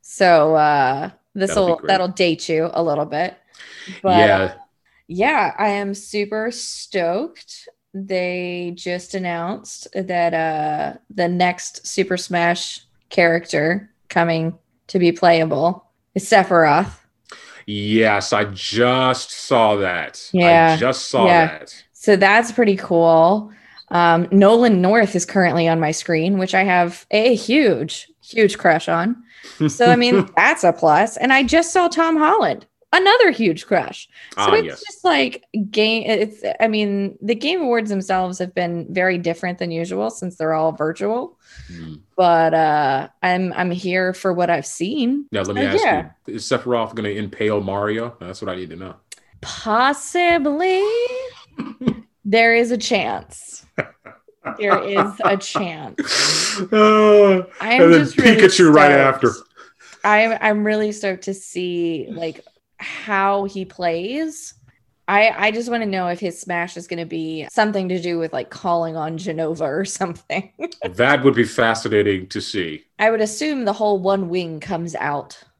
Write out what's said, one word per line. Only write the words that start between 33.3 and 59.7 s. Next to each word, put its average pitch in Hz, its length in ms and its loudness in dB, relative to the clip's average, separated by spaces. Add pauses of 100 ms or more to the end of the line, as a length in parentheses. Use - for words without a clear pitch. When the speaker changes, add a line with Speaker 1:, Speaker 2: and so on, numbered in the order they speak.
Speaker 1:
huge 196 340 -2
crush. - 420 -4 (260)
So 101 80 -4
Speaker 2:
Ah, 104 120 2
Speaker 1:
it's 440 120 0
Speaker 2:
yes. - 180 -12
Speaker 1:
just - 200 -18
like 277 400 0 (280)
game. 220 340 0
It's, 214 360 -2 (180)
I 226 80 2
mean, 202 520 -2
the 220 140 -2
Game 320 280 -4
Awards 233 280 -2
themselves 185 480 -4
have 180 160 -8
been 170 360 -4
very 185 280 0
different 175 400 -6
than 175 140 -6
usual 185 380 -6
since 180 260 -12
they're 160 180 -4
all 160 180 0
virtual. 202 640 -6 (360)
Speaker 2:
Mm. 160 280 -16 (160)
Speaker 1:
But, 165 380 4
uh, 151 540 0 (140)
I'm, 180 320 -2
I'm 180 180 -4
here 185 420 -2
for 185 180 -4
what 175 180 0
I've 151 160 -2
seen. 262 680 -4
Speaker 2:
Now, 98 100 -2
let - 140 -6
me - 60 -2
Speaker 1:
So, - 60 0
Speaker 2:
ask 415 160 0
Speaker 1:
yeah. 180 260 -2 (160)
Speaker 2:
you, - 80 -12
is 110 100 -10
Sephiroth 117 500 -2
gonna 107 160 -6
impale 104 500 -4
Mario? 107 600 -6
That's 92 200 -14
what 101 100 -8
I 90 60 -8
need 90 140 -12
to 82 60 -16
know. 92 180 -16 (460)
Speaker 1:
Possibly. 302 1400 -2 (760)
Speaker 2:
<laughs> - 460 -6 (180)
Speaker 1:
There 226 320 2
is 233 160 2
a 247 60 -2
chance. - 880 -6 (920)
There 202 260 2
is 202 400 -4
a 196 120 2
chance. - 1300 -4
Speaker 2:
<laughs> - 100 -8
Uh, 214 720 6 (160)
Speaker 1:
I 220 140 -2
am - 100 6
Speaker 2:
and 165 100 8
then 160 60 8
Speaker 1:
just - 180 0
really 233 180 6
Speaker 2:
Pikachu 180 380 6
right 147 180 8
Speaker 1:
stoked. 135 320 4
Speaker 2:
after. - 80 4 (720)